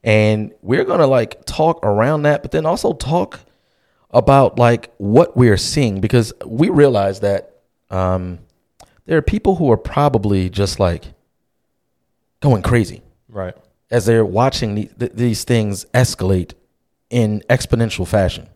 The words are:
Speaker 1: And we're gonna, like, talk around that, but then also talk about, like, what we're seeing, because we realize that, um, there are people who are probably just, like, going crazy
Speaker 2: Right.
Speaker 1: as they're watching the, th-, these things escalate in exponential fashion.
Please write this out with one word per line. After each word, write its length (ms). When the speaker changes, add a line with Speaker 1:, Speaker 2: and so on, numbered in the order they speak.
Speaker 1:
And 480
we're 220
gonna, 240
like, 380
talk 380
around 380
that, 200
but 100
then 140
also 260
talk 480
about, 480
like, 380
what 380
we're 200
seeing, 440
because 320
we 240
realize 520
that, 340
um, 480
there 120
are 40
people 340
who 160
are 40
probably 720
just, 300
like, 280
going 220
crazy 400
Speaker 2:
Right. 260
Speaker 1:
as 160
they're 180
watching 520
the, 80
th-, 160
these 280
things 420
escalate 580
in 400
exponential 560
fashion. 500